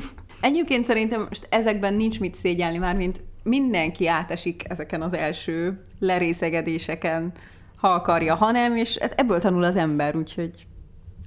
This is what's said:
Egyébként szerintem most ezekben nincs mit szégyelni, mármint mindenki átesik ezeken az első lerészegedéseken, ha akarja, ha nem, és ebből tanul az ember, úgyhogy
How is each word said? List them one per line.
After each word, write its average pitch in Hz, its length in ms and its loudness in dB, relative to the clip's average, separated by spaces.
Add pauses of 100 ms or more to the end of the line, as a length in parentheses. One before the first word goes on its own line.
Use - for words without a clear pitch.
(400)
Egyébként 269 440 2
szerintem 220 440 0
most - 220 -12
ezekben 208 440 2
nincs 220 260 0
mit 180 140 -4
szégyelni, 175 440 0
mármint 180 440 0 (200)
mindenki 202 640 2
átesik 170 600 -2
ezeken 165 340 -6
az 175 100 -4
első 165 720 -2 (160)
lerészegedéseken, 165 1300 0 (440)
ha 202 120 4
akarja, 170 460 4
ha 214 160 4
nem, 240 260 2
és 226 180 0
ebből 220 460 2
tanul 180 220 4
az 180 140 4
ember, 151 400 2
úgyhogy 165 500 -6 (600)